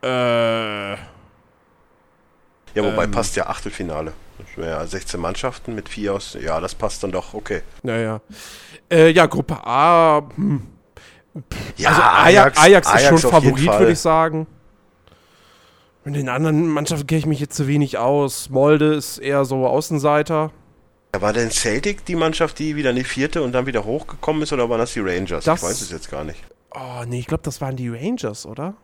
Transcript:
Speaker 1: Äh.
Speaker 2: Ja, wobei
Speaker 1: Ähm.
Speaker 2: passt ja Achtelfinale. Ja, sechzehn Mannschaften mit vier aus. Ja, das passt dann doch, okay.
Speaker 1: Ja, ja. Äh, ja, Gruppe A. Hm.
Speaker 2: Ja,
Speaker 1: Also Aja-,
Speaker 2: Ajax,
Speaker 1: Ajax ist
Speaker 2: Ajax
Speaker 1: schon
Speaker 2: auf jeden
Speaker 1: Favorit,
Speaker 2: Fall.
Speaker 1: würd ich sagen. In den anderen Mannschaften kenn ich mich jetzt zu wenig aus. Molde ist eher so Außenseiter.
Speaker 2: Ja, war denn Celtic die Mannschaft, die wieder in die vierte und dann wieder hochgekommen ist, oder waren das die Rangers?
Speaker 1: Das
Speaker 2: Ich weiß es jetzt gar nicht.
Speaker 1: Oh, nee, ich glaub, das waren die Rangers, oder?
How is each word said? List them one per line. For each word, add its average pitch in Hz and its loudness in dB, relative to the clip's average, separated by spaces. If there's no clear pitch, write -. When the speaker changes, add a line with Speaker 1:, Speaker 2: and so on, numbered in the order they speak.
Speaker 1:
Äh. 113 -2
Speaker 2:
Ja, 107 0
wobei 104 0
Speaker 1:
Ähm. - -2
Speaker 2:
passt 110 -2
ja 92 -2
Achtelfinale. 80 -8
Ja, 82 -6
sechzehn - -10
Mannschaften 113 -8
mit 104 -10
vier 101 -6
aus. - -10
Ja, 80 -4
das 92 -8
passt - -8
dann 95 -6
doch, 90 -8
okay. - -8
Speaker 1:
Ja, 117 -4
ja. 110 -6
Äh, 165 8
ja, 165 8
Gruppe 143 -4
A. 151 4
Hm. 135 -2
Speaker 2:
Ja, 147 0
Speaker 1:
Also - 4
Aja-, 143 8
Speaker 2:
Ajax, 139 4
Speaker 1:
Ajax 175 8
ist 104 4
Speaker 2:
Ajax 139 6
Speaker 1:
schon 127 4
Speaker 2:
auf 160 8
jeden 139 4
Speaker 1:
Favorit, 135 2
Speaker 2:
Fall. 104 4
Speaker 1:
würd 180 6
ich 156 0
sagen. 160 0
In 143 -8
den 139 -4
anderen 156 2
Mannschaften 147 -2
kenn 160 2
ich 151 -2
mich 147 -2
jetzt - -8
zu 143 -2
wenig 139 0
aus. 135 0
Molde 151 4
ist - -6
eher 139 0
so 131 -2
Außenseiter. 151 0
Speaker 2:
Ja, 95 -2
war 104 0
denn 117 0
Celtic 139 -4
die 175 -6
Mannschaft, 160 -2
die 151 -4
wieder 143 0
in 123 0
die 127 -2
vierte 147 -4
und 127 -2
dann 123 -2
wieder 117 -2
hochgekommen 151 -4
ist, 147 -4
oder 120 0
waren 117 0
das 120 -2
die 117 -6
Rangers? 87 -4
Speaker 1:
Das 165 0
Speaker 2:
Ich 85 -4
weiß 135 -4
es - -10
jetzt 82 -12
gar - -10
nicht. - -12
Speaker 1:
Oh, 127 -12
nee, 123 -6
ich 123 -8
glaub, 143 -6
das - -10
waren 135 -8
die 123 -8
Rangers, 123 -8
oder? 160 -12